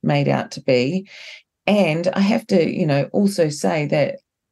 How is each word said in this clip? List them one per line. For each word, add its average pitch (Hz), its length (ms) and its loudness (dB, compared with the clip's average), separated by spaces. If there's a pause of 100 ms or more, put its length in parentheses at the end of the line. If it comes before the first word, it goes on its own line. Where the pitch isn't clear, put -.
made 143 240 2
out 135 240 -2
to 147 100 -14
be. 139 460 0 (600)
And 180 460 2
I - 60 -2
have 214 280 2
to, 175 220 2
you 180 180 -2
know, 143 260 0
also 196 360 0
say 151 360 -2
that, 143 300 0 (360)